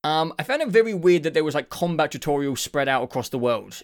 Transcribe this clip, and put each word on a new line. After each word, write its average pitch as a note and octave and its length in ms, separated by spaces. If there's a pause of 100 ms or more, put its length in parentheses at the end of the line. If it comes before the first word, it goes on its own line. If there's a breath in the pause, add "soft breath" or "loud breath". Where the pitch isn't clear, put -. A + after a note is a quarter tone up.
Um, D#3 360
I - 40
found D4 200
it C#4 60
very A3+ 260
weird F3 300
that D#3+ 100
there D#3+ 100
was, D3 100
like, C#3+ 140
combat E3 420
tutorials C#3+ 480
spread C#3 300
out C3 140
across B2+ 260
the C3 100
world A2 460